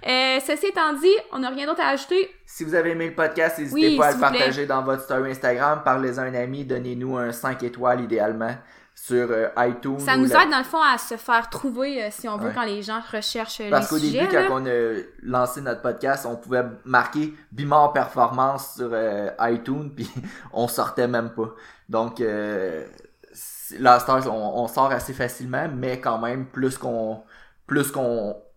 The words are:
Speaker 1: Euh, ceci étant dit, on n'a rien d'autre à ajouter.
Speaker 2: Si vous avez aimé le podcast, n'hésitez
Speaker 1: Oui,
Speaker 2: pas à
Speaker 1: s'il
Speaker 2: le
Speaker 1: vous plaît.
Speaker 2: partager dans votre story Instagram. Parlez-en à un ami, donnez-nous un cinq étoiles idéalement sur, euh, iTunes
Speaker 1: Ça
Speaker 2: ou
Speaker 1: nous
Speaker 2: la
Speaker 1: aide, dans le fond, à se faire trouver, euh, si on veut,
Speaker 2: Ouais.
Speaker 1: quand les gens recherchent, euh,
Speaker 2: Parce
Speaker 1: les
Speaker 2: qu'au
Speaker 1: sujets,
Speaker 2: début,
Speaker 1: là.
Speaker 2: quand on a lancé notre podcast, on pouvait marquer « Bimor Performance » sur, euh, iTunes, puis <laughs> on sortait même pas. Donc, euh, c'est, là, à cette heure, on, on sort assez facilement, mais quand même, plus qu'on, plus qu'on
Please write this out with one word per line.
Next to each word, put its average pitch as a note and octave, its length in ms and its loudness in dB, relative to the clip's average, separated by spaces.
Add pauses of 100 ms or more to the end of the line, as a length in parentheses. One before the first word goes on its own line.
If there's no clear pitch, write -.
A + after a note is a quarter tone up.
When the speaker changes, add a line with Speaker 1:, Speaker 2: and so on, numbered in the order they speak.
Speaker 1:
Euh, C4 400 2
ceci D#4 220 0
étant E4 280 2
dit, E4+ 200 6 (160)
on C4 80 -6
n'a C4 120 -2
rien C#4 160 -6
d'autre E4 160 -2
à C#4 80 4
ajouter. F4 400 0 (160)
Speaker 2:
Si - 180 -10
vous D#3 100 -4
avez E3+ 160 4
aimé E3 200 -2
le D#3+ 40 -16
podcast, E3 460 2
n'hésitez C#3 140 -4 (160)
Speaker 1:
Oui, D4 60 4
Speaker 2:
pas D3+ 100 6
à C#3+ 40 8
Speaker 1:
s'il B2+ 100 0
Speaker 2:
le C#3+ 60 4
Speaker 1:
vous C#3 60 6
plaît. B3 80 2
Speaker 2:
partager C#3 260 2
dans C3+ 160 0
votre C3+ 220 -2
story C3 260 0
Instagram. C3+ 540 2
Parlez-en C3 380 0
à - 20 -2
un B2+ 100 -6
ami, C3 300 -4
donnez-nous B2+ 520 -4
un A#2+ 140 -2
cinq B2+ 320 -4
étoiles B2 380 0
idéalement A2+ 500 0 (420)
sur, B2 380 0
euh, A2 260 2
iTunes B2 440 0
Speaker 1:
Ça C4 160 2
Speaker 2:
ou - 20 4
Speaker 1:
nous C3 80 6
Speaker 2:
la D#4 160 6
Speaker 1:
aide, D4+ 80 4
dans C4+ 80 2
le C4 60 -2
fond, D#4+ 180 0
à C4 160 4
se - 180 -8
faire A#3 320 0
trouver, C4 560 -4
euh, G#3 60 -6
si - 180 -10
on G#3 80 -6
veut, G#3+ 120 -4
Speaker 2:
Ouais. G#3+ 60 -6
Speaker 1:
quand B3 100 -2
les G#3 180 -4
gens A3 180 -6 (100)
recherchent, A3 520 -6
euh, G#3 80 -6
Speaker 2:
Parce C#3 140 4
Speaker 1:
les - 40 -6
Speaker 2:
qu'au - 160 -2
Speaker 1:
sujets, B3+ 160 0
Speaker 2:
début, F#4 140 0
Speaker 1:
là. - 120 4
Speaker 2:
quand C3 140 0
on C3 60 -6
a A#2 340 0 (220)
lancé B2+ 400 -2
notre A#2+ 180 -4
podcast, C3+ 480 -2
on A#2 80 -6
pouvait B2 280 -2 (200)
marquer « C3 480 0 (180)
Bimor C#3+ 440 4
Performance » C3 840 0
sur, B2 160 -4
euh, G#2 380 -2 (100)
iTunes, A#2+ 560 -2
puis C3+ 100 -6
<laughs> - 460 -12
on A#2 160 0
sortait A#2+ 400 0
même A#2 220 -2
pas. A2 240 -6 (340)
Donc, A#2 320 -2
euh, G#2 640 -2 (480)
c'est, - 460 -14
là, B2 160 10
à B2 60 6
cette - 100 -4
heure, C3 240 4
on, A2 300 -2
on A2 40 -4
sort C3+ 240 2
assez B2+ 220 -4
facilement, B2+ 600 -4
mais B2+ 240 -4
quand A#2 200 -2
même, B2 320 -4
plus B2+ 260 0
qu'on, A2 460 -4 (440)
plus C#3 240 0
qu'on A#2 460 -2 (200)